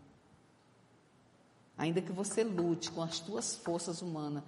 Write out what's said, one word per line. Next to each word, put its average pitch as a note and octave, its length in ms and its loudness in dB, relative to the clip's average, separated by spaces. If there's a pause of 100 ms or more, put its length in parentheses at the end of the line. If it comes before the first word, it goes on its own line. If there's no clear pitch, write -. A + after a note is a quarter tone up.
(1800)
Ainda E3+ 240 2
que F#3+ 100 -2
você G3+ 320 2
lute F3 480 2
com E3+ 100 -2
as E3 180 -2
tuas A3+ 360 -2
forças F3 480 -2
humanas, D3+ 440 -2